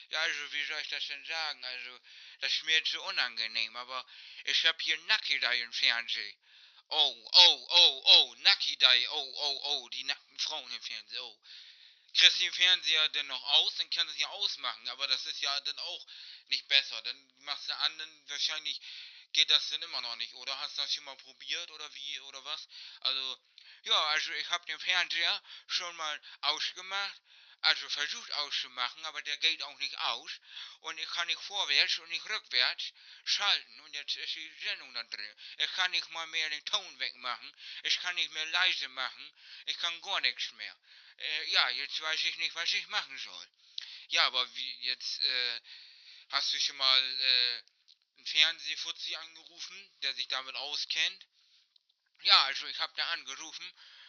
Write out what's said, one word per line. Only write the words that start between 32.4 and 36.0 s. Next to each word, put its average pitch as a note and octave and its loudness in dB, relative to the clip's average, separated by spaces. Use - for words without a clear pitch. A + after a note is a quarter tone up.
schalten. D3 0
Und D3+ -18
jetzt C#3+ -6
ist D#3+ -6
die D#3 -12
Sendung F3 -8
da A#2+ -4
drin. G#2+ -10
Ich D3+ 2
kann F#3 4
nicht E3 0